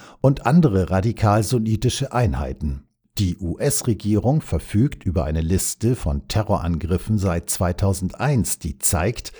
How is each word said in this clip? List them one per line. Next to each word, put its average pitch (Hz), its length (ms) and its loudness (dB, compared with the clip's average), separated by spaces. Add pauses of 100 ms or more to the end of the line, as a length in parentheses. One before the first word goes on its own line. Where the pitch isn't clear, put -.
(220)
und 135 240 2
andere 123 440 4
radikal-sunnitische 110 1200 0
Einheiten. 71 680 -2 (340)
Die 90 200 0
U-S-Regierung 107 1040 0
verfügt - 600 0
über 80 220 -2
eine 76 160 -2
Liste 95 560 0
von 71 320 -4
Terrorangriffen 92 880 0
seit 87 320 -2
zweitausendeins, 95 1080 0
die 76 180 -8
zeigt, - 600 -2